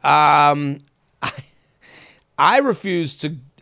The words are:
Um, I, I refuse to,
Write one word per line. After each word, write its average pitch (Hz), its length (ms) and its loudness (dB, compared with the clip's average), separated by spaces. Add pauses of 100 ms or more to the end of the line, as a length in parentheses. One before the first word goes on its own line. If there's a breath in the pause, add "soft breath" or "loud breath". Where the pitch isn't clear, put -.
Um, 147 720 2 (420)
I, - 100 -8 (1080 loud breath)
I 196 200 4
refuse 185 580 -4
to, 156 200 -8 (260)